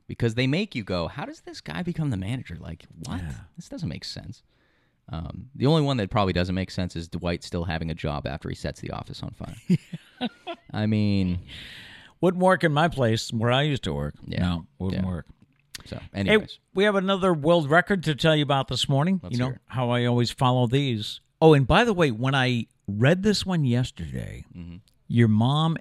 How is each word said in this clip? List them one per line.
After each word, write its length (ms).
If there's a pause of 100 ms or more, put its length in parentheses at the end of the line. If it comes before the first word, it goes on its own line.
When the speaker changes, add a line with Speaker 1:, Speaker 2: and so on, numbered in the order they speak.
Speaker 1:
because 280
they 120
make 280
you 100
go, 240
"How 160
does 160
this 220
guy 200
become 280
the 80
manager? 420
Like, 240 (220)
what? 160
Speaker 2:
Yeah. 100 (240)
Speaker 1:
This 140
doesn't 180
make 160
sense." 380 (680)
Um, 440
the 100
only 160
one 160
that 140
probably 240
doesn't 200
make 160
sense 240
is 140
Dwight 340
still 220
having 260
a 40
job 320
after 240
he 40
sets 280
the 80
office 320
on 80
fire. 960 (180)
Speaker 2:
<laughs> 240
Speaker 1:
I 140
mean, 540 (800)
Speaker 2:
Wouldn't 220
work 200
in 120
my 140
place 440
where 180
I 120
used 220
to 100
work. 220 (100)
Speaker 1:
Yeah. 140
Speaker 2:
No, 260 (120)
wouldn't 260
Speaker 1:
Yeah. 60
Speaker 2:
work. 160 (600)
Speaker 1:
So, 100 (160)
Speaker 2:
Hey, 80
Speaker 1:
anyways. 380 (160)
Speaker 2:
we 100
have 100
another 380
world 380
record 340
to 100
tell 220
you 60
about 260
this 180
morning. 360
Speaker 1:
Let's 100
Speaker 2:
You 60
know 80
Speaker 1:
hear 80
it. 140
Speaker 2:
how 200
I 160
always 260
follow 360
these. 540 (200)
Oh, 140
and 120
by 180
the 100
way, 160
when 240
I 320 (200)
read 360
this 240
one 180
yesterday, 800 (100)
Speaker 1:
Mm-hmm. 220 (300)
Speaker 2:
your 220
mom 520